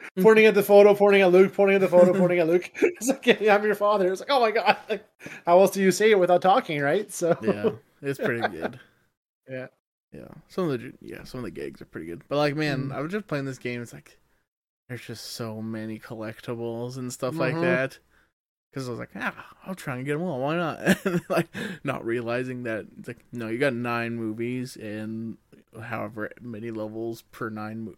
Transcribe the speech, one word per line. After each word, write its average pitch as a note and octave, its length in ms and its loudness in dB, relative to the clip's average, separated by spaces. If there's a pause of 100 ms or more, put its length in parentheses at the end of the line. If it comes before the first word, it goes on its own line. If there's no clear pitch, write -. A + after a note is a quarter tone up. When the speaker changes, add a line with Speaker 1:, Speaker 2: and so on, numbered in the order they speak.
Speaker 1:
<laughs> - 120 -6
pointing A3 260 8
at G3 80 6
the G3+ 80 4
photo, G3+ 320 10
pointing G3+ 260 6
at F3+ 100 6
Luke, F#3+ 220 8
pointing G3 220 4
at F#3+ 60 2
the F#3 60 4
photo, F3+ 260 8
Speaker 2:
<laughs> G3 60 0
Speaker 1:
pointing F3 200 2
at D#3+ 80 2
Luke. F3 280 0
<laughs> - 60 -6
It's D4 260 0
like, - 160 -2 (160)
"Yeah, G#3 160 4
I'm G#3 80 2
your G#3+ 120 0
father." G3+ 360 0
It's F#3+ 80 -6
like, C4+ 120 -8
"Oh C#4 100 4
my A3+ 80 2
God, G#3 280 2 (120)
like, G#3 160 -6 (400)
how F3 140 6
else F#3+ 120 6
do G3 120 -4
you F#3 80 6
say G#3 180 2
it G#3 100 6
without F3+ 220 4
talking, F#3 400 0
right?" D#3+ 300 -2
So E3+ 320 -2
Speaker 2:
Yeah, - 260 -2 (320)
it's C#3 180 -6
pretty A#2 280 -2
good. - 360 -10
Speaker 1:
<laughs> - 60 -20 (580)
Yeah. C3 200 -14 (440)
Speaker 2:
Yeah, - 160 -20 (200)
some F#3 180 -6
of D3+ 60 -2
the B2+ 80 -2
ju-, B2 220 -16
yeah, - 220 -16
some - 160 -16
of A#2+ 60 -10
the F#2 60 -10
gags - 320 -12
are - 20 -18
pretty E2 220 -14
good. E2+ 200 -14
But, C#3+ 100 -4
like, D3 180 0
man, C#3+ 340 -4
Speaker 1:
Mm. C#3 60 -10
Speaker 2:
I B2+ 60 -6
was E3 100 -8
just G#3 160 -8
playing C#3 180 -6
this C3 140 -10
game. A#2+ 220 -8
It's A#2 120 -14
like, - 240 -20 (720)
there's B2 180 -12
just A2+ 280 -14
so A2 280 -10
many A2 380 -10
collectibles A#2 1000 -10
and B2 160 -8
stuff B2+ 220 -6
like C3 180 -2
Speaker 1:
Mm-hmm. E3 80 -4
Speaker 2:
that. C3 380 -2 (720)
'Cause C3+ 160 -10
I B2 40 -8
was A#2 80 -10
like, A#2+ 160 -12
"Ah, - 400 -12 (100)
I'll F#3+ 80 -12
try D3 220 -10
and B2+ 100 -10
get D3 80 -4
'em D3+ 80 -4
all. E3 200 -6
Why D3+ 140 -2
not?" E3+ 240 -6
<laughs> - 260 0
And, F3 220 -2
like, C#3 200 -2 (360)
not C3+ 220 -8
realizing B2 600 -6
that A2 200 -8 (140)
it's - 80 -18
like, - 240 -16
no, A#2 160 -10
you A2+ 100 -6
got C3+ 160 0
nine A#2 420 -6
movies A#2 600 -6
and A2 640 -10 (420)
however A2 480 -10 (100)
many A#2 300 -12
levels A2+ 600 -10
per A#2 180 -10
nine G#2+ 360 -10
mo-, G2+ 120 -14